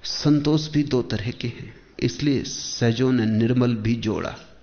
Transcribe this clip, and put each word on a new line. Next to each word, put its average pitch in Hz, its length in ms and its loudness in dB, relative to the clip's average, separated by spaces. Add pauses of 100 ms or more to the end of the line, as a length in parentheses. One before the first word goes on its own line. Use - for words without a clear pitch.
संतोष 151 640 2
भी 147 140 2
दो 127 200 0
तरह 110 280 -4
के - 180 -6
हैं, - 320 -12 (200)
इसलिए 135 440 0
सहजों 120 680 0
ने 117 140 2
निर्मल 120 480 2
भी 110 200 0
जोड़ा। 101 420 -4 (260)